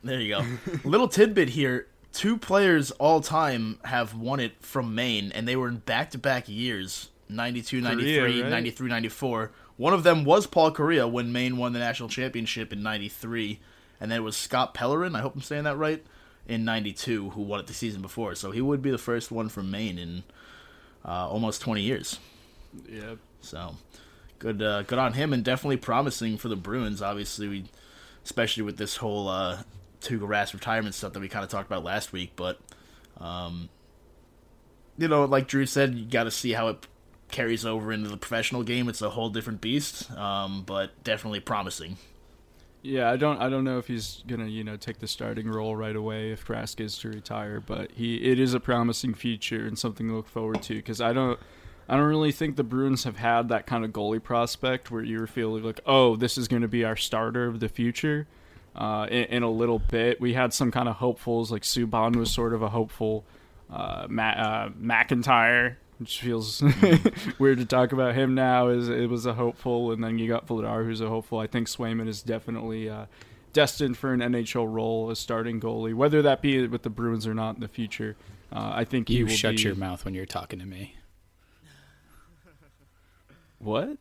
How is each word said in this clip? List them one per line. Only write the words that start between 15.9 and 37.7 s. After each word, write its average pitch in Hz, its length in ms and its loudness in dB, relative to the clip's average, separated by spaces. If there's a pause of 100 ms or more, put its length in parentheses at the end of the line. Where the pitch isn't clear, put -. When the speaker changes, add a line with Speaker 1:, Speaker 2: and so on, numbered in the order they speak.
Speaker 1:
in 113 180 -2
ninety-two, 107 680 -2
who 104 120 -10
won 101 180 -4
it 92 60 -10
the - 80 -14
season 104 280 -6
before. 98 320 -6
So 95 160 -8
he 110 100 -2
would 135 220 2
be 139 80 0
the 127 80 0
first 120 320 -2
one 113 180 -4
from 98 220 -6
Maine 101 280 -4
in, 87 240 -8 (840)
uh, 87 240 -4
almost 107 340 -4
twenty 107 200 -2
years. - 360 -4 (680)
Speaker 2:
Yep. 110 300 -14 (220)
Speaker 1:
So 85 360 -12 (640)
good, 110 240 -4
uh, 104 200 0
good 123 160 -2
on 127 160 2
him, 143 180 0
and 123 100 0
definitely 127 360 0
promising 120 580 -2
for 117 120 -8
the 107 80 -2
Bruins. 104 440 -6
Obviously, 101 480 -6
we, 98 160 -8 (600)
especially 101 400 -2
with 104 120 -6
this 101 200 -6
whole, 104 320 -2
uh, 92 340 -2 (400)
Tuukka 107 240 -4
Rask 101 260 0
retirement 107 440 -4
stuff 98 160 -8
that 98 80 -8
we 95 80 -8
kinda 98 180 -6
talked 98 240 -6
about 90 140 -4
last 98 280 -4
week. 90 220 -8
But, 90 240 -6 (600)
um, 85 500 -10 (1300)
you 165 100 2
know, 147 160 8
like 135 240 4
Drew 139 180 2
said, 131 280 2
you 117 100 -8
gotta 117 260 0
see 117 220 -4
how 113 160 0
it - 180 -6 (440)
carries 117 340 -2
over 110 280 -4